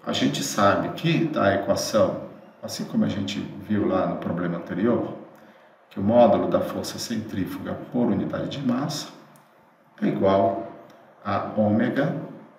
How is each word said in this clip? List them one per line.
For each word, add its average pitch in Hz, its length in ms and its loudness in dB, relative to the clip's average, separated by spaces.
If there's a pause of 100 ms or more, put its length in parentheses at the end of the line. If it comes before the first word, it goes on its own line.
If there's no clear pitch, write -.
a - 60 -4
gente 131 320 0
sabe 101 460 2
que 143 360 0
da - 300 2
equação, - 680 0 (380)
assim 110 220 -8
como 107 220 0
a - 20 0
gente 101 320 -4 (260)
viu 92 220 0
lá - 180 2
no - 120 -2
problema 170 400 -4
anterior, 104 560 0 (760)
que 101 120 -8
o - 20 -2
módulo 113 460 6
da 110 100 2
força - 400 -4
centrífuga - 800 -6 (160)
por 120 140 2
unidade 92 520 -2
de 120 80 -2
massa 131 400 -2 (960)
é 104 60 2
igual 98 640 2 (540)
a - 320 -4
ômega 117 580 2 (460)